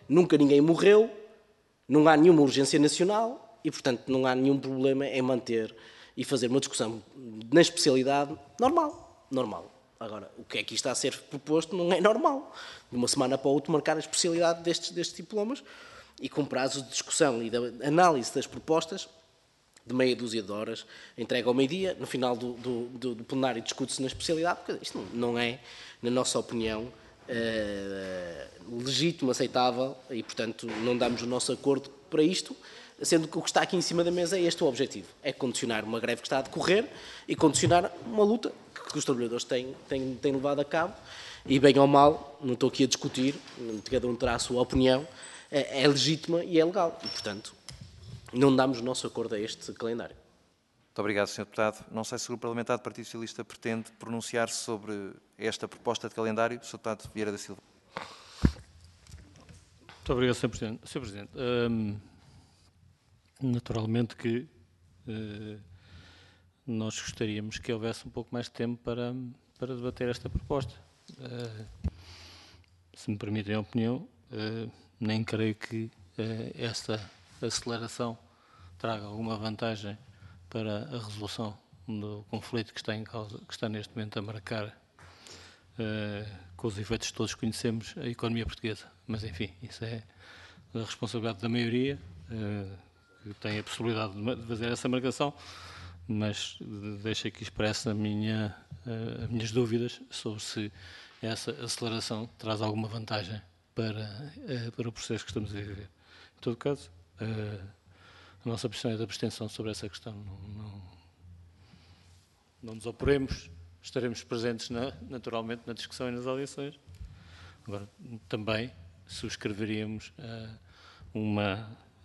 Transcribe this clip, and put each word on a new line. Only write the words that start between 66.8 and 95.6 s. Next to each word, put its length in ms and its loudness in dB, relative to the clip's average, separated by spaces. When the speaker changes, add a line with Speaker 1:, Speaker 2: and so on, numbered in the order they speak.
Speaker 3:
gostaríamos 600 -6
que 120 -6
houvesse 340 -4
um 60 -14
pouco 220 -10
mais 140 -4
de 40 -16
tempo 320 -6
para, 320 -4
para 160 -6
debater 360 -4
esta 200 -6
proposta. 440 -4
Eh, 440 -10
se 160 -12
me 80 -2
permitem 380 -2
a 60 0
opinião, 440 0
eh, 340 -6
nem 240 0
creio 320 0
que, 340 -8
eh, 380 -6
esta 440 -4
aceleração 800 -4
traga 260 -4
alguma 320 -4
vantagem 580 -4
para 360 -4
a 120 -10
resolução 580 -8
do 420 -8
conflito 440 -6
que 60 -12
está 160 -4
em 80 -8
causa, 340 -10
que 60 -14
está 160 -4
neste 260 -8
momento 220 -6
a 40 -4
marcar, 540 -8
eh, 480 -4
com 120 -6
os 120 -4
efeitos 320 -4
que 20 -14
todos 220 -2
conhecemos, 640 -2
a 100 -6
economia 380 -2
portuguesa. 400 -6
Mas, 180 -6
enfim, 380 -6
isso 220 -12
é 180 -8
da 100 -4
responsabilidade 580 -6
da 80 -2
maioria, 500 0
eh, 360 -6
que 120 -14
tem 240 -4
a 40 -8
possibilidade 500 -2
de 60 -10
ma-, 160 -2
de 120 -12
fazer 240 -4
essa 180 -2
marcação, 440 0